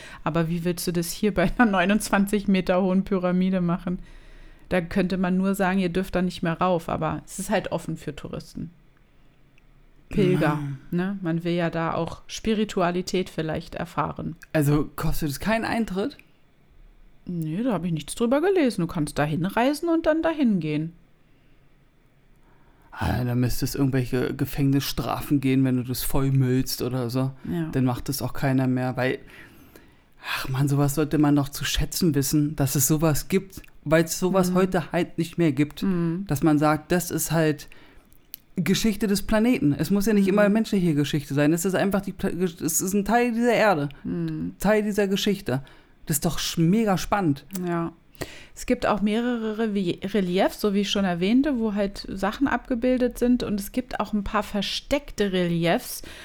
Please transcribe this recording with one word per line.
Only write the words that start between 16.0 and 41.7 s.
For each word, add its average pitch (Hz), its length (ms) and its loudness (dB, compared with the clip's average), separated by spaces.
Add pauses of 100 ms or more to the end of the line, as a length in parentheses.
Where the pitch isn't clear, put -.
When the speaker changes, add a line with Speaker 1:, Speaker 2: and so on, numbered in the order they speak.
Speaker 1:
Nee, 170 380 -4
da 254 100 0
hab 170 100 -2
ich 180 100 -2
nichts 143 200 -6
drüber 247 280 2
gelesen. 330 400 2
Du 165 60 0
kannst 151 300 -4
da 147 60 4
hinreisen 220 640 0
und 330 160 2
dann 320 160 2
dahin 294 380 2
gehen. 156 340 -2 (2000)
Speaker 2:
Ah, 117 320 -2
da 120 120 -2
müsste 123 300 0
es 131 100 -4
irgendwelche 131 580 0
Gefängnisstrafen 139 1080 0
gehen, 131 240 2
wenn 127 140 2
du 123 60 -2
das 123 200 -6
vollmüllst 131 800 2
oder 123 280 -2
so. 131 220 -2 (180)
Speaker 1:
Ja. 165 220 -2
Speaker 2:
Dann 127 140 2
macht 123 240 -2
das 139 120 -4
auch 123 120 -4
keiner 131 340 0
mehr, 127 300 -2
weil, 127 220 0 (1160)
ach - 140 -6
man, 131 180 0
sowas 143 280 2
sollte 151 220 0
man 147 180 6
doch 143 140 2
zu - 140 -8
schätzen - 520 0
wissen, 147 400 2
dass 139 200 0
es 139 120 2
sowas 156 420 2
gibt, - 320 -2 (240)
weil 160 180 4
es - 160 -6
sowas 180 320 2
Speaker 1:
Mhm. 180 40 2
Speaker 2:
heute 185 360 2
halt 175 260 -2
nicht 165 200 -4
mehr 170 160 4
gibt. 147 300 -2
Speaker 1:
Mhm. 175 440 -2
Speaker 2:
Dass 139 160 -2
man 156 160 6
sagt, 151 320 2
das 175 200 0
ist 156 200 -2
halt 156 380 0 (880)
Geschichte 196 500 0
des 196 140 0
Planeten. 220 560 2
Es - 140 -2
muss 202 140 2
ja 226 80 2
nicht 202 140 6
Speaker 1:
Mhm. 185 60 4
Speaker 2:
immer 208 160 6
menschliche 196 440 2
Geschichte 143 400 -2
sein. 147 200 4
Es 170 100 0
ist 190 120 0